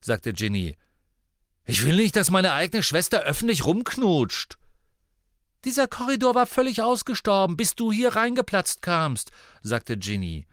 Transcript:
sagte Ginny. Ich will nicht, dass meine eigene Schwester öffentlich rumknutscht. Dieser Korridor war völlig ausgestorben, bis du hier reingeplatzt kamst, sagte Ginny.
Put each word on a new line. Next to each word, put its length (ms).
sagte 320
Ginny. 440
Ich 200
will 120
nicht, 200
dass 140
meine 220
eigene 300
Schwester 400
öffentlich 420
rumknutscht. 920
Dieser 240
Korridor 460
war 120
völlig 340
ausgestorben, 760
bis 180
du 160
hier 240
reingeplatzt 680
kamst, 500
sagte 340
Ginny. 560